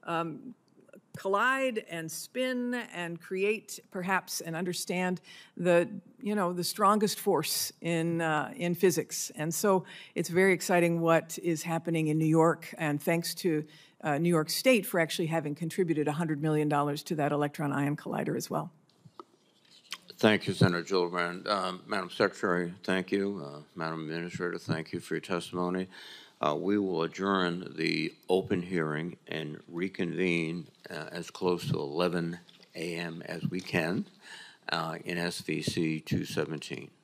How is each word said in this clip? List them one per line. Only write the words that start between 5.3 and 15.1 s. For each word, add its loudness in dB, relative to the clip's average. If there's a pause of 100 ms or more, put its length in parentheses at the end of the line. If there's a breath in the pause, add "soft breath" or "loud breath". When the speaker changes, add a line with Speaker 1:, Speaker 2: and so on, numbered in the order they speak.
Speaker 1:
the, 6 (360)
you -2
know, 0
the -2
strongest 4
force 2 (120)
in, 0
uh, 0
in 0
physics. 2
And -2
so 2 (300 loud breath)
it's -2
very 6
exciting 4
what 2
is 0
happening 0
in 2
New 2
York, 4
and -2
thanks 0
to, 0 (340 loud breath)
uh, 0
New 2
York 4
State 4
for 2
actually 0